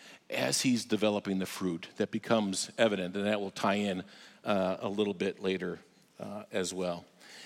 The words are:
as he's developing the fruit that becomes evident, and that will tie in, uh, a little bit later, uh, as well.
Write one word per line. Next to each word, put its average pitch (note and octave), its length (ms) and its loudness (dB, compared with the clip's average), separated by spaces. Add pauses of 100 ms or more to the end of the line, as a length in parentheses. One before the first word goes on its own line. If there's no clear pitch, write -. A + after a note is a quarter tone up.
(300)
as C3 320 0
he's B2 220 4
developing G2+ 540 2
the F#2+ 80 -2
fruit F2 500 -4
that G2+ 140 0
becomes G#2+ 680 0
evident, G2 380 2
and G2+ 100 0
that G#2 140 2
will G2 100 -4
tie G2+ 240 0
in, G2 300 0 (400)
uh, F#2+ 360 2
a A#2+ 80 -4
little G2+ 260 0
bit F#2+ 280 -2
later, F2+ 380 -2 (400)
uh, G#2 320 -10
as F#2 200 0
well. F2+ 320 -2 (400)